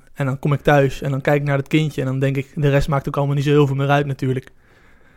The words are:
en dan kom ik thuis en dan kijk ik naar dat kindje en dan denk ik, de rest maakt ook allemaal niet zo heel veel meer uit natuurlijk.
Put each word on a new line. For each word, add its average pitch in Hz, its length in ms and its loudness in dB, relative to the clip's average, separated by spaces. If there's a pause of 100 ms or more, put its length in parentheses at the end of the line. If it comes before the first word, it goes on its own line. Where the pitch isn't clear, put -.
(140)
en 139 120 -4
dan 131 140 -4
kom 147 140 0
ik 135 80 -2
thuis 139 400 2
en 143 100 -4
dan 135 100 -2
kijk 147 200 0
ik 143 60 -4
naar 139 100 0
dat 131 100 -4
kindje 156 340 0
en 131 60 -4
dan 131 120 -4
denk 135 180 -2
ik, 135 180 -4
de 143 140 0
rest 139 180 2
maakt 143 200 -2
ook 143 100 -6
allemaal 143 180 0
niet 143 80 0
zo 147 60 0
heel 143 180 6
veel 135 80 -2
meer 139 140 -2
uit 143 160 2
natuurlijk. 131 440 -4 (680)